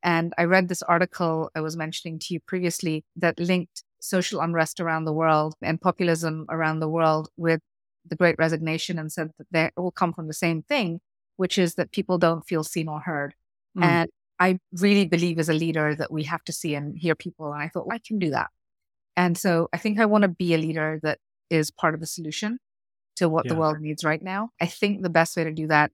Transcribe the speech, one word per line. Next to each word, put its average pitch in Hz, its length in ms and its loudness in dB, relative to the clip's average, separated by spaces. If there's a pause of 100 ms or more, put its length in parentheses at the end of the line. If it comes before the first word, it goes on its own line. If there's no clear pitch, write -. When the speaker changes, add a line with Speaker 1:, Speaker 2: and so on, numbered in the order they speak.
Speaker 1:
And 170 340 0
I 175 60 2
read 180 240 4
this 180 140 -6
article 170 720 0
I 160 60 -2
was 156 140 -6
mentioning 160 440 -8
to - 140 -6
you 156 60 -4
previously 170 640 -2 (120)
that 170 240 0
linked 175 440 -2 (160)
social 185 400 -2
unrest 165 400 0
around 160 260 -2
the 156 80 0
world 156 480 2
and 165 180 -2
populism 165 680 0
around 160 300 0
the 156 100 -2
world 156 460 2
with 165 240 0 (460)
the - 100 -8
Great 175 220 4
Resignation 160 600 -2
and 156 140 -8
said 160 260 -6
that - 140 -20
they 165 240 2
all 180 160 -4
come 175 220 0
from 160 140 -10
the 156 60 -8
same 165 280 0
thing, 226 380 -2 (360)
which 185 220 0
is 175 180 2
that - 160 -2
people 180 260 0
don't 165 280 2
feel 156 180 -2
seen 160 240 -6
or 151 120 -8
heard. 147 340 -6 (420)
Speaker 2:
Mm. 180 80 0
Speaker 1:
And 170 260 4 (300)
I 185 200 4 (120)
really 202 340 4
believe 165 340 0
as 156 100 0
a 156 40 2
leader 156 420 0
that 156 160 -6
we 151 120 -4
have 160 200 -6
to 170 80 -10
see 151 240 -6
and 143 220 -8
hear 160 180 0
people. 156 360 -10
And 147 100 -8
I 156 60 -6
thought, - 180 -8
"Well, 233 100 -6
I 226 100 -12
can 220 120 -4
do 175 120 0
that." 127 200 -2 (640)
And 175 220 2
so 170 340 2
I 175 60 -4
think 214 220 0
I 220 60 6
wanna 208 220 6
be 170 260 0
a 160 40 4
leader 160 440 -2
that 156 160 -2 (320)
is 156 200 2
part 160 240 2
of 156 60 -8
the 160 60 -10
solution 214 540 -6 (560)
to 175 120 4
what 156 200 2
the 160 60 0
Speaker 2:
Yeah. 160 60 0
Speaker 1:
world 156 200 0
needs 151 240 -6
right 156 180 0
now. 196 280 -6 (100)
I 180 60 0
think 202 360 -2
the 180 80 -2
best 165 260 4
way 170 80 0
to 160 80 -4
do 156 160 -4
that 151 260 6